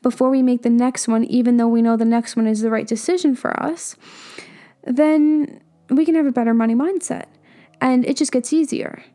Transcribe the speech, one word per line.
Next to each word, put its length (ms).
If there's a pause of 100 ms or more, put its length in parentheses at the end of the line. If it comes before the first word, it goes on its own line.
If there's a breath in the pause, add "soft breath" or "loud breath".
before 300
we 100
make 220
the 80
next 380
one, 160
even 340
though 100
we 140
know 120
the 120
next 300
one 100
is 160
the 80
right 160
decision 480
for 280
us, 340 (880 loud breath)
then 760 (300)
we 160
can 80
have 100
a 80
better 220
money 200
mindset. 520 (560 soft breath)
And 240
it 100
just 160
gets 180
easier. 520 (120)